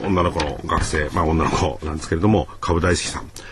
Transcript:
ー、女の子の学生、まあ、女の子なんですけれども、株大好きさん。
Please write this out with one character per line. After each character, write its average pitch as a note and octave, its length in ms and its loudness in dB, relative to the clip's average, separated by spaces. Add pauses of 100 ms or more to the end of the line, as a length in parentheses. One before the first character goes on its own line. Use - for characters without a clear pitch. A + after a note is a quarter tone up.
ー、 - 60 -4
女 F2+ 160 4
の E2+ 80 0
子 - 80 -2
の D2 260 -4
学 D#2+ 180 0
生、 D2+ 260 0
ま F2+ 120 0
あ、 - 20 2
女 D#2+ 200 4
の D2+ 60 0
子 E2 360 0
な D#2 60 -4
ん D#2 60 -4
で - 40 -10
す - 60 -10
け F2 80 0
れ E2 40 -2
ど F#2+ 60 4
も、 G#2+ 220 4 (120)
株 E2 200 2
大 F2 140 4
好 - 60 0
き - 60 -4
さ - 140 -6
ん。 - 100 -12 (200)